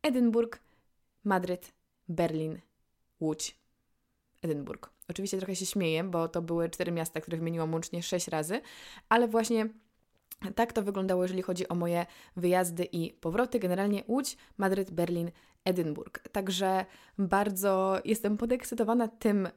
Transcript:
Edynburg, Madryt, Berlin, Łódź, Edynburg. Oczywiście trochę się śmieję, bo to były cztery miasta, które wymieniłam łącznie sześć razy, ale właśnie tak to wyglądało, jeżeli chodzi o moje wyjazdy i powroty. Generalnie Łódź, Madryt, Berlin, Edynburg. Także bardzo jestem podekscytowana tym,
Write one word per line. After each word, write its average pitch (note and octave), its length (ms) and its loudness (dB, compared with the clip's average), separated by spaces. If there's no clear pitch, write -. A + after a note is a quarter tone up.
Edynburg, A#3 560 2
Madryt, F3+ 500 0
Berlin, D#3+ 520 0
Łódź, D#3 400 -4
Edynburg. D3 480 -6
Oczywiście F#3+ 280 -4
trochę F#3+ 180 -4
się F#3 100 -4
śmieję, E3+ 380 0
bo E3+ 240 0
to E3+ 140 -2
były E3+ 280 0
cztery E3+ 220 -4
miasta, E3 300 -4
które E3+ 160 -6
wymieniłam E3 360 -2
łącznie E3 300 -4
sześć F3 240 -2
razy, E3+ 340 -2
ale A#3+ 180 6
właśnie A3 420 2
tak A#3 180 0
to G#3+ 100 0
wyglądało, F#3+ 400 2
jeżeli F#3 180 0
chodzi F3+ 260 -2
o F3 80 -2
moje E3+ 300 0
wyjazdy F3+ 480 2
i E3 300 -4
powroty. A#3 460 0
Generalnie G3 480 0
Łódź, C4+ 300 -2
Madryt, F#3+ 340 0
Berlin, E3+ 400 0
Edynburg. E3+ 640 -2
Także F#3+ 540 0
bardzo F#3+ 880 2
jestem G#3 320 0
podekscytowana A#3 720 0
tym, G3+ 500 2